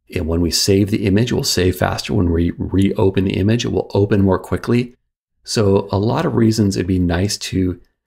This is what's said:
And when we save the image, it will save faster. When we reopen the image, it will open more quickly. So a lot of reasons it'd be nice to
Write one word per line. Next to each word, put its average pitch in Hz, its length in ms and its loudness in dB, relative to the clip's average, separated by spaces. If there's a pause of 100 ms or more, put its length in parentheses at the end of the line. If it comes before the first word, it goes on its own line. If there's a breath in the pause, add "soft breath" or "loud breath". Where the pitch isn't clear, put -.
(120)
And 85 140 -4
when 82 140 -2
we 82 100 0
save 98 400 2
the 110 160 -2
image, 107 240 2
it 101 60 0
will - 80 -2
save 90 320 0
faster. 92 380 -4
When 90 180 2
we 85 260 0
reopen 95 640 0
the 98 140 -2
image, 110 280 0
it 104 60 -2
will 92 240 -2
open 101 280 2
more 92 180 2
quickly. 120 560 -2 (480)
So 101 480 0
a 98 80 0
lot 131 260 0
of 123 80 -2
reasons 110 420 2
it'd 92 120 -2
be 92 100 2
nice 90 380 0
to 92 440 -4 (260)